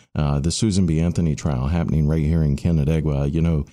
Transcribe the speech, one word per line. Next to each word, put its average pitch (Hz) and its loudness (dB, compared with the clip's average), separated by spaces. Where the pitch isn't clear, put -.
Uh, 71 0
the 80 -2
Susan 98 0
B. 80 0
Anthony 85 0
trial 67 -4
happening 78 0
right 78 0
here 80 2
in 71 0
Canandaigua, 76 0
you 76 -2
know, 80 0